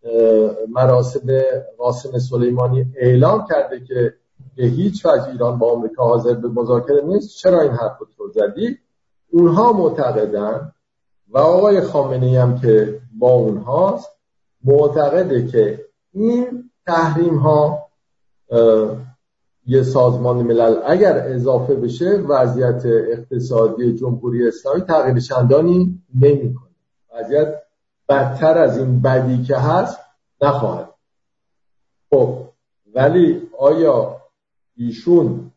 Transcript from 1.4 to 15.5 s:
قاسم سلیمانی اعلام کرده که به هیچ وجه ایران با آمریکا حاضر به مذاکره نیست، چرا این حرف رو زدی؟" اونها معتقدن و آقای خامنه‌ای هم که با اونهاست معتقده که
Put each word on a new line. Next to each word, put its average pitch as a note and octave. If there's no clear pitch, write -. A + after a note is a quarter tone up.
قاسم B2
سلیمانی B2
اعلام C#3
کرده C#3
که B2
به B2+
هیچ D#3
وجه D3
ایران B2
با A#2
آمریکا A#2
حاضر A#2
به A2+
مذاکره A#2+
نیست، F#3+
چرا F3+
این C#3
حرف A#2+
رو G2+
زدی؟" G#2
اونها F3
معتقدن A2
و A#2
آقای F#3
خامنه‌ای B2+
هم B2
که A2
با B2
اونهاست B2
معتقده C#3+
که G#2+